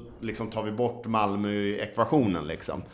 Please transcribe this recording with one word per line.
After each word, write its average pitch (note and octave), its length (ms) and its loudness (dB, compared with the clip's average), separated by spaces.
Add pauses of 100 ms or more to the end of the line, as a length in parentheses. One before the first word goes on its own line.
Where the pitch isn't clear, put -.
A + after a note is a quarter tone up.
(200)
liksom A2 300 -4
tar A2 120 -2
vi G#2 100 -2
bort A#2 340 0
Malmö G#2 420 2
i G#2 320 0
ekvationen G#2+ 680 2
liksom. D#2+ 360 -4 (120)